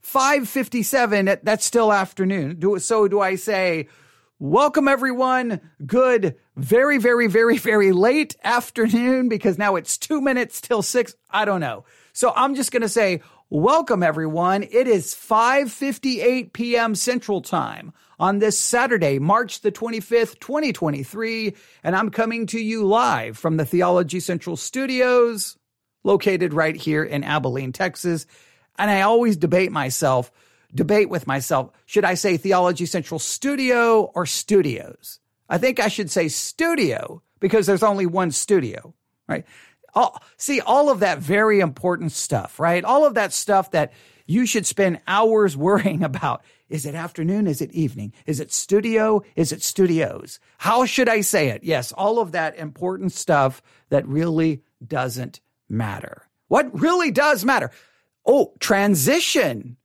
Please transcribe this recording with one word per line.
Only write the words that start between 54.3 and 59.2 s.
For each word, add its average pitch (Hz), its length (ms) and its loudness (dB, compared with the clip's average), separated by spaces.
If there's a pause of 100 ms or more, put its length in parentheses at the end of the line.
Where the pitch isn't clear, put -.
doesn't 127 540 -6 (320)
matter? 107 560 -8 (180)
What 240 320 0
really 330 320 2
does 254 340 2
matter? 226 260 0 (560)
Oh, - 340 4
transition. 196 1200 0